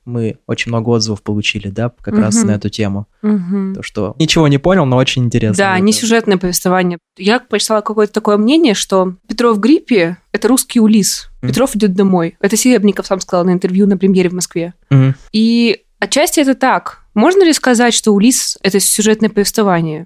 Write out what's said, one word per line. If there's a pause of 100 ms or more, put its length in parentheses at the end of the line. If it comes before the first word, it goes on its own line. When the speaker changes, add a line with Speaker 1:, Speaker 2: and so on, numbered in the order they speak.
Speaker 1:
мы (100)
очень
много
отзывов
получили,
да, (100)
как
раз
Speaker 2:
Мгм.
Speaker 1:
на
эту
тему. (160)
Speaker 2:
Мгм.
Speaker 1:
То,
что
ничего
не
понял,
но
очень
интересно.
Speaker 2:
Да,
Speaker 1:
Это
Speaker 2:
не
сюжетное
повествование. (180)
Я
прочитала
какое-то
такое
мнение,
что (120)
Петров
в
гриппе — (140)
это
русский
Улисс. (120)
Speaker 1:
Мгм.
Speaker 2:
Петров
идёт
домой.
Это
Серебренников
сам
сказал
на
интервью
на
премьере
в
Москве. (160)
Speaker 1:
Мгм. (160)
Speaker 2:
И (180)
отчасти
это
так. (160)
Можно
ли
сказать,
что
Улисс —
это
сюжетное
повествование?